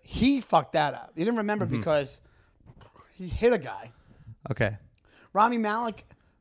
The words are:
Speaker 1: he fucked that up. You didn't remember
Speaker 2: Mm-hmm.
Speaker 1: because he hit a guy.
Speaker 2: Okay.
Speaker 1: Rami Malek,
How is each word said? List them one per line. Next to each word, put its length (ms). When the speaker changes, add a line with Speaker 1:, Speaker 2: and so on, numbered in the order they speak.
Speaker 1:
he 380
fucked 340
that 200
up. 200
You 120
didn't 120
remember 280
Speaker 2:
Mm-hmm. 120
Speaker 1:
because 420
he 140
hit 260
a 40
guy. 320
Speaker 2:
Okay. 260
Speaker 1:
Rami 240
Malek, 480